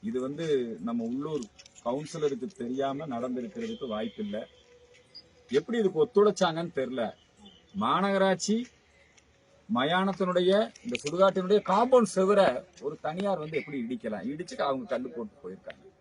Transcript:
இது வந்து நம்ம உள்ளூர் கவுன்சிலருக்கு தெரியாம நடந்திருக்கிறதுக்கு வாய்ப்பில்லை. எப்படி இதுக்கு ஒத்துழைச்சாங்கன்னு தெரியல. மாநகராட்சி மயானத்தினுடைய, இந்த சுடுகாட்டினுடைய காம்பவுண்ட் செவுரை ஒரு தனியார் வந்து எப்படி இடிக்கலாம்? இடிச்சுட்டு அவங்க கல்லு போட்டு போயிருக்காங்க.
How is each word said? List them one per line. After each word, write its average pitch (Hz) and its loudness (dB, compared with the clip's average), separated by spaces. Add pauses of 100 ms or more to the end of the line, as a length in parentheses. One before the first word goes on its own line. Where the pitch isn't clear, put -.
(100)
இது 120 -4
வந்து 147 -6 (440)
நம்ம 117 -2
உள்ளூர் 143 -6 (380)
கவுன்சிலருக்கு 139 -4 (120)
தெரியாம 135 -4
நடந்திருக்கிறதுக்கு 117 -6
வாய்ப்பில்லை. - -6 (1160)
எப்படி 233 -2
இதுக்கு 170 2
ஒத்துழைச்சாங்கன்னு 175 2
தெரியல. 123 -2 (800)
மாநகராட்சி 190 2 (1200)
மயானத்தினுடைய, 180 2 (340)
இந்த 240 -4
சுடுகாட்டினுடைய 190 4 (120)
காம்பவுண்ட் 240 4
செவுரை 190 6 (360)
ஒரு 151 -4 (120)
தனியார் 180 -2
வந்து 156 -4
எப்படி 143 -8
இடிக்கலாம்? 113 -6
இடிச்சுட்டு 170 -6
அவங்க 131 -4
கல்லு 123 -4
போட்டு 113 -10
போயிருக்காங்க. - -14 (180)